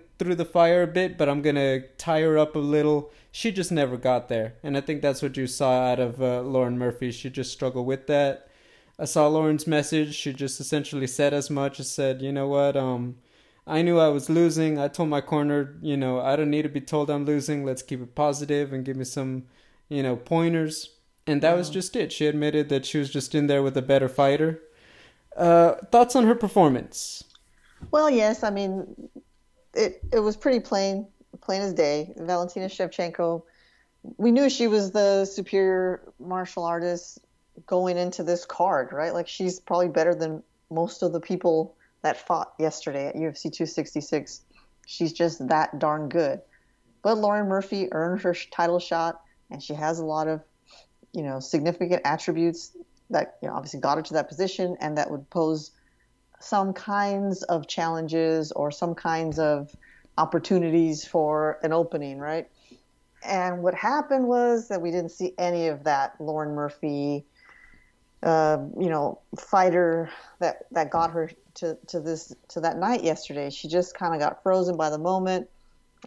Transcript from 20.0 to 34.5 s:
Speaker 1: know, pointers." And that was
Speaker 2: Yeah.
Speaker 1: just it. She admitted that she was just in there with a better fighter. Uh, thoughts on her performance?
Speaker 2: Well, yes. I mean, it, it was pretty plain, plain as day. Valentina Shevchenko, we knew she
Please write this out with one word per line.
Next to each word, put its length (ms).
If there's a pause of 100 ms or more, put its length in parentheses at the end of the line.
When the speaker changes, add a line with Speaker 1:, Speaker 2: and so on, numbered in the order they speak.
Speaker 1:
know, 120
pointers." 800 (320)
And 160
that 120
was 120
Speaker 2:
Yeah. 80
Speaker 1:
just 200
it. 160
She 140
admitted 440
that 180
she 100
was 140
just 240
in 100
there 160
with 160
a 60
better 260
fighter. 500 (800)
Uh, 360 (180)
thoughts 240
on 100
her 80
performance? 880 (680)
Speaker 2:
Well, 180
yes. 320
I 80
mean, 460 (800)
it, 260 (100)
it 100
was 140
pretty 240
plain, 460 (360)
plain 200
as 100
day. 460
Valentina 480
Shevchenko, 800 (760)
we 140
knew 180
she 160